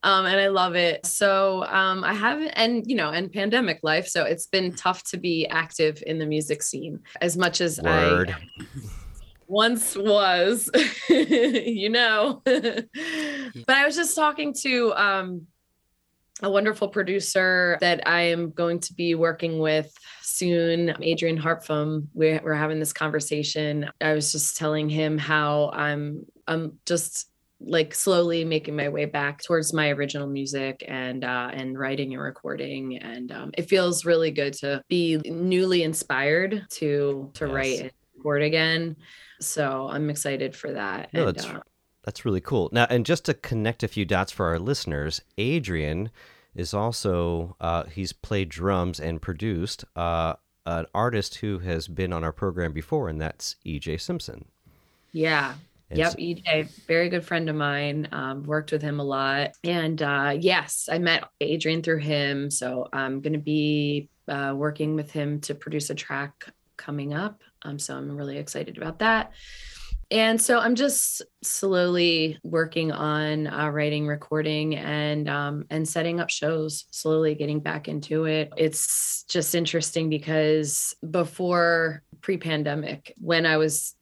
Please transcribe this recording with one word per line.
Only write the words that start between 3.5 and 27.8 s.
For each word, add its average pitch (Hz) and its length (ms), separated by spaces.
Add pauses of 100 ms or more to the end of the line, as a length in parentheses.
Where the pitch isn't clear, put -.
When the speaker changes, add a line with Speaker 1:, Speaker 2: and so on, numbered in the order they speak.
Speaker 1:
life, 160 260
so 170 160
it's - 240
been 185 280
tough - 300
to - 120
be 170 300
active 156 580
in 160 140
the 156 80
music 151 340
scene 156 380 (220)
as 170 160
much 175 240
as 165 200
Speaker 2:
Word. 156 500
Speaker 1:
I - 320 (840)
once 226 480
was, 196 760 (200)
<laughs> - 200
you 240 800
know. 233 560
<laughs> 269 60 (1160)
But 262 100
I 277 80
was 294 100
just 339 200
talking 294 380 (100)
to, 247 320
um, 185 520 (960)
a 202 60
wonderful 208 400
producer 185 880
that 175 260
I 170 180
am 170 280
going 170 300
to 175 120
be 170 220
working 165 440
with 156 300 (320)
soon, 170 800
Adrian 165 400
Harpfum. 156 720
We're, 156 300
we're 156 120
having 156 240
this 156 120
conversation. 151 1000 (120)
I 156 100
was 151 220
just - 240
telling 156 320
him 156 280
how 147 560
I'm, 147 520 (200)
I'm 160 400
just, - 440 (320)
like, 156 340